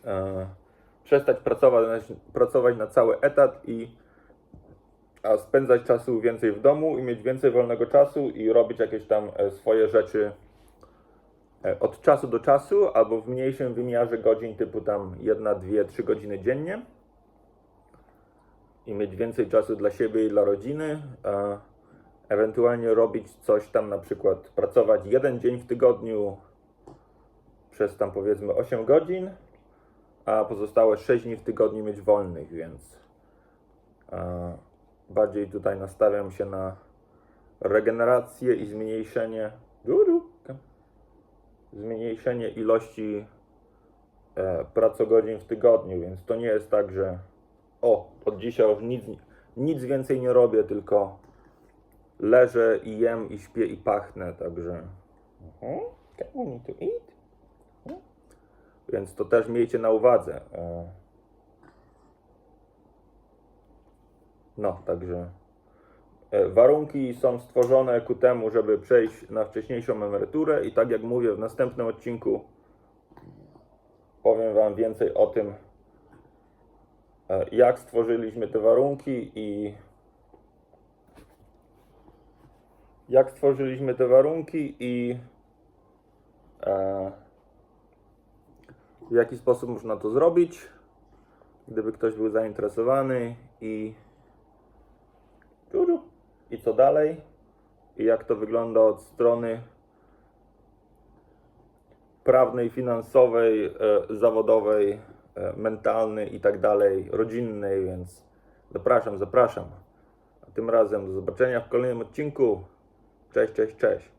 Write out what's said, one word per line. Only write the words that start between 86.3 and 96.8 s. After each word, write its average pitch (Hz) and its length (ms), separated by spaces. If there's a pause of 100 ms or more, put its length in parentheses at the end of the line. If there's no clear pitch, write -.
e, 95 460 (2000)
w 117 40
jaki 117 220
sposób 120 320
można 110 280
to 104 120
zrobić, 170 580 (1000)
gdyby 110 240
ktoś 110 240
był 110 140
zainteresowany 117 1080 (260)
i, 110 320 (2500)
i 113 60
co 110 160
dalej, 151 480 (760)